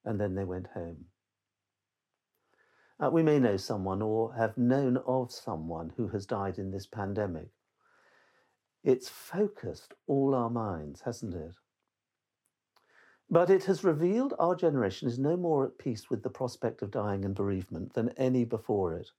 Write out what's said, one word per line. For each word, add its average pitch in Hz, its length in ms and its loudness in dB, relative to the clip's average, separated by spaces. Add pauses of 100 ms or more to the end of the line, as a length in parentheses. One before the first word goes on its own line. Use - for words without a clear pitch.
And 107 160 -2
then 101 140 0
they 98 100 -2
went 90 240 -6
home. 85 380 -10 (1900)
Uh, 147 100 4
we 165 120 4
may 151 180 6
know 110 160 6
someone 95 460 -2
or 113 320 0
have 113 240 0
known 127 400 4
of 127 340 -2
someone 82 640 -8
who 113 120 -2
has 101 180 -6
died 98 320 -4
in 98 120 -6
this 95 160 -8
pandemic. 98 640 -4 (1400)
It's 127 240 4
focused - 840 -6 (120)
all 139 280 2
our 117 160 0
minds, 87 500 -4
hasn't 113 340 -8
it? 82 220 -10 (1700)
But 170 220 6
it 190 140 6
has 185 180 2
revealed 190 560 2
our 175 160 4
generation 139 540 2
is 120 100 -2
no 147 180 2
more 160 280 2
at - 140 -6
peace 110 300 -6
with 113 140 -4
the 123 80 -4
prospect - 520 -6
of 101 100 -6
dying 101 320 -2
and 98 100 -2
bereavement 95 600 -4
than 117 160 0
any 127 340 2
before 107 500 -2
it. 90 240 -10